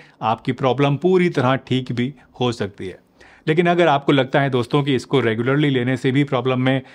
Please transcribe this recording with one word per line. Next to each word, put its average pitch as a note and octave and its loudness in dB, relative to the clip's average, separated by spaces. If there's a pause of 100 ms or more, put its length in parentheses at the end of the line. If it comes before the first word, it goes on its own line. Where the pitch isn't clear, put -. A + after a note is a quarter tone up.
(220)
आपकी A#2 -2
प्रॉब्लम C3+ 0
पूरी F3+ 2
तरह C3 0
ठीक B2+ -4
भी A#2+ -4 (260)
हो B2 -2
सकती G2+ -10
है। - -16 (440)
लेकिन E3 2
अगर F3 4
आपको C#3+ 2
लगता C3+ 2
है C#3 0
दोस्तों C3 0
कि C#3 0
इसको B2+ 0
रेगुलरली B2 0
लेने B2+ 0
से C3 -2
भी C#3+ 2
प्रॉब्लम C3 -2
में C3 0 (140)